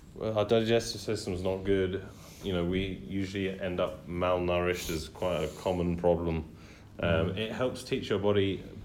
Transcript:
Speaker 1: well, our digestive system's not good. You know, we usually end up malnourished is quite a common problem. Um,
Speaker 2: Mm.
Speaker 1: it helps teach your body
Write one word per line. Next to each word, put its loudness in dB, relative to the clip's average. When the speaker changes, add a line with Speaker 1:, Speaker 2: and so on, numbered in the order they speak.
Speaker 1:
well, -2
our 4
digestive 4
system's -2
not 0
good. 2
You -2
know, 2
we -2
usually -4
end -2
up -2
malnourished 0
is -4
quite -2
a -2
common 0
problem. 2
Um, 2
Speaker 2:
Mm. -4
Speaker 1:
it -4
helps -2
teach -4
your 2
body 2